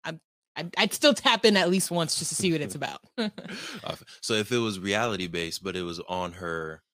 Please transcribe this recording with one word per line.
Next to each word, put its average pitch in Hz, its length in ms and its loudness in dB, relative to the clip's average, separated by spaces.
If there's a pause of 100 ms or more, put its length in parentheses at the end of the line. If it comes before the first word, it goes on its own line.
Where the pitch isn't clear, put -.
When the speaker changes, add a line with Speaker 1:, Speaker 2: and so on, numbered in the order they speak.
Speaker 1:
I'm, 160 160 -8 (340)
I'd, 170 220 -8
I'd 208 160 2
still 285 220 6
tap 233 320 4
in 214 100 8
at 175 140 6
least 190 200 2
once 170 280 0
just 160 120 -4
to - 40 -4
see 180 180 2
what 156 80 0
it's 101 140 -8
Speaker 2:
<laughs> 143 80 -8
Speaker 1:
about. - 240 -8
<laughs> - 120 -10 (640)
Speaker 2:
Uh, - 100 -6 (260)
so - 140 -2
if 107 180 0
it 123 60 2
was 110 220 0
reality 98 480 0
based, 85 340 -6
but 92 140 -4
it 92 60 -4
was 85 180 -8
on 90 320 -4
her 82 500 -8 (120)